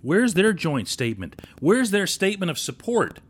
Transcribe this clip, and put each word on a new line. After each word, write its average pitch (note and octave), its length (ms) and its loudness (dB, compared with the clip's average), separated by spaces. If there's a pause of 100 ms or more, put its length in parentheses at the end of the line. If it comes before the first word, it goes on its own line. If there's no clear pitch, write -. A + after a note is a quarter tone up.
Where's G3 340 2
their G3+ 180 4
joint D3 340 -2
statement? G#2+ 540 -6 (200)
Where's G#3+ 300 4
their G3 160 0
statement F#3+ 440 -2
of C#3+ 80 -6
support - 720 -2